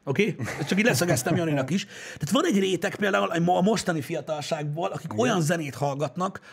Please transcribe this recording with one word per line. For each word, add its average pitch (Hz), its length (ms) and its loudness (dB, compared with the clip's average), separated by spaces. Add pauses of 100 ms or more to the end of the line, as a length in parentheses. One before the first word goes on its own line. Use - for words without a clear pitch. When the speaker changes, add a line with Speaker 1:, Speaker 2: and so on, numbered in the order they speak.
Speaker 1:
Oké? 160 320 0 (220)
Ezt 151 100 -6
csak 185 100 2
így 214 60 4
leszögeztem 175 520 2
Janinak 147 340 0
is. 196 160 -2
Tehát - 440 -10
van 277 160 4
egy 220 120 2
réteg 190 380 0
például 202 340 2
a 165 100 0
mo-, 175 160 4
a - 40 2
mostani 180 400 2
fiatalságból, 151 880 -4
akik - 220 -10
Speaker 2:
Igen. - 60 -6
Speaker 1:
olyan 226 220 4
zenét 151 340 0
hallgatnak, 143 640 -4 (120)